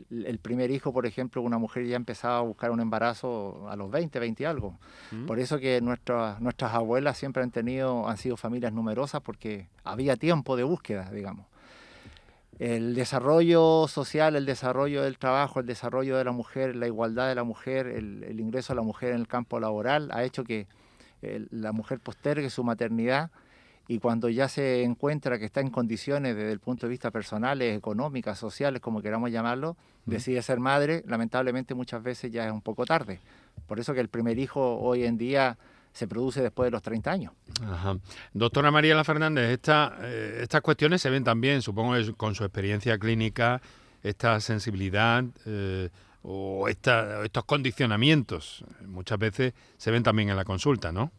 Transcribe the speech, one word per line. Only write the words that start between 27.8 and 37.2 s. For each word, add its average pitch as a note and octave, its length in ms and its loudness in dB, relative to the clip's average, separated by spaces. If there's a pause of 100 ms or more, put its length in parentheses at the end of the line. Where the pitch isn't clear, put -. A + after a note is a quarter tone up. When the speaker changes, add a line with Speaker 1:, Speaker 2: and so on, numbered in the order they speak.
Speaker 1:
sociales, B2+ 420 -2
como A2 220 -4
queramos A2+ 280 -2
llamarlo, A#2+ 420 -2
Speaker 2:
Ujú. E3+ 60 -14 (280)
Speaker 1:
decide B2 340 -2
ser B2 180 -2
madre, C#3+ 480 2
lamentablemente B2 680 -2
muchas B2 280 -6
veces B2 280 -6
ya A2+ 160 -4
es A2 60 -2
un G#2+ 100 -6
poco A2+ 240 -4
tarde. A#2 340 0 (460)
Por G#2+ 140 -6
eso C3 120 -4
que B2+ 80 0
el A2+ 80 0
primer A#2 300 0
hijo C3 400 0
hoy B2 260 2
en A#2 140 2
día B2+ 400 2 (340)
se A2+ 160 -6
produce B2 340 -2
después B2 240 2
de B2 40 2
los A2+ 100 -2
treinta A2+ 320 -4
años. F#3 220 -4 (280)